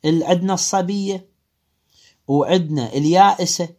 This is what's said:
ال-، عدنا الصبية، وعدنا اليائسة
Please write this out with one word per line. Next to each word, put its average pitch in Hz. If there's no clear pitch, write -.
ال-، 160
عدنا 185
الصبية، 196
وعدنا 147
اليائسة 175